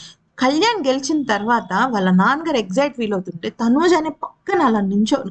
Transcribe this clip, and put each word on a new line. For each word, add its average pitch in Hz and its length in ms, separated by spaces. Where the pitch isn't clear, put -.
కళ్యాణ్ 320 480
గెలిచిన 277 360
తర్వాత 214 680
వాళ్ళ 190 200
నాన్నగారు 262 480
ఎగ్జైట్ 240 400
ఫీల్ 214 160
అవుతుంటే 185 360
తనూజ 285 440
అనే 311 160
పక్కన - 520
అలా 226 180
నించో, 202 520